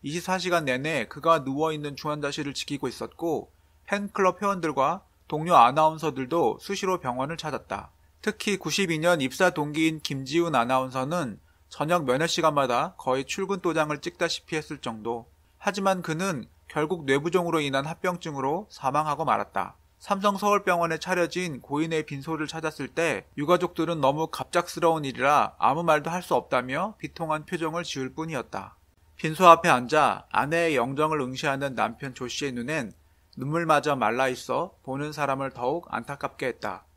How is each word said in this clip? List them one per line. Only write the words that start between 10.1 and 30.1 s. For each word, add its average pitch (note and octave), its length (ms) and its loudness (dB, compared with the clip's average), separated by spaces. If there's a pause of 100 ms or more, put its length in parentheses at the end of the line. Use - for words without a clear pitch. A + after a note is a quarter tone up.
아나운서는 C3 840 0 (300)
저녁 D#3+ 380 -2
면회 C3+ 220 2
시간마다 D3 680 2
거의 C3+ 300 -2
출근 G3 340 -4
도장을 D#3 400 0
찍다시피 - 560 -6
했을 D3+ 220 -6
정도. A2+ 500 -6 (300)
하지만 G3 440 0
그는 D#3+ 440 -4 (240)
결국 D#3 340 -2
뇌부종으로 D#3+ 560 2
인한 C#3 260 -2
합병증으로 E3 840 -4
사망하고 D3 560 -2
말았다. G#2 500 -2 (240)
삼성 G3 380 0
서울병원에 F3+ 600 2
차려진 F3 600 -2
고인의 D#3 460 -2
빈소를 D3+ 420 -6
찾았을 D#3 400 -6
때 D3+ 380 -2 (120)
유가족들은 E3+ 600 0
너무 D3 280 2
갑작스러운 E3 760 0
일이라 C3 560 2
아무 C#3+ 240 2
말도 D3+ 260 2
할 F3 120 -4
수 E3 140 0
없다며 C3+ 640 -2
비통한 D#3 460 -6
표정을 E3 380 -4
지을 C3+ 300 -6
뿐이었다. B2 640 -8 (400)
빈소 D#3+ 300 2
앞에 E3 200 10
앉아 B2+ 640 4